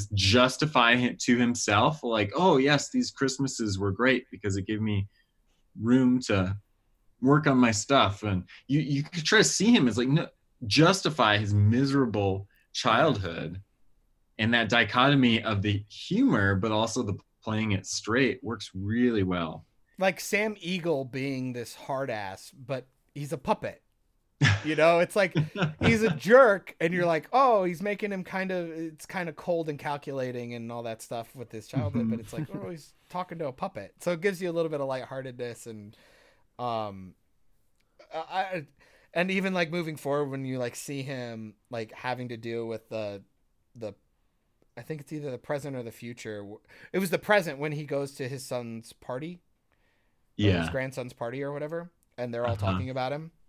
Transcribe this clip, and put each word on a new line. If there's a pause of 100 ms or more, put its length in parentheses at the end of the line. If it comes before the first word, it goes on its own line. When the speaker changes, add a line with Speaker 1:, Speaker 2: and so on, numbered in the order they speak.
(120)
Speaker 1:
justify
it
to
himself,
like,
"Oh
yes,
these
Christmases
were
great
because
it
gave
me (720)
room
to (640)
work
on
my
stuff."
And (240)
you,
you
could
try
to
see
him
as,
like,
no, (380)
justify
his
miserable (280)
childhood, (760)
and
that
dichotomy
of
the
humor,
but
also
the (260)
playing
it
straight
works
really
well. (340)
Speaker 2:
Like
Sam
Eagle
being
this
hard
ass,
but (280)
he's
a
puppet. (600)
Speaker 1:
<laughs>
Speaker 2:
You
know,
it's
like (240)
Speaker 1:
<laughs>
Speaker 2:
he's
a
jerk,
and
you're
like,
"Oh,
he's
making
him
kind
of,
it's
kind
of
cold
and
calculating
and
all
that
stuff
with
his
childhood,"
Speaker 1:
Mm-hmm.
Speaker 2:
but
it's
like,
"Oh,
he's (160)
talking
to
a
puppet."
So
it
gives
you
a
little
bit
of
lightheartedness
and, (600)
um, (1000)
I,
I, (480)
and
even,
like,
moving
forward
when
you,
like,
see
him, (160)
like,
having
to
deal
with
the, (520)
the, (800)
I
think
it's
either
the
present
or
the
future. (460)
It
was
the
present
when
he
goes
to
his
son's
party, (1000)
or
Speaker 1:
Yeah.
Speaker 2:
his
grandson's
party
or
whatever, (280)
and
they're
all
Speaker 1:
Uh-huh.
Speaker 2:
talking
about
him. (160)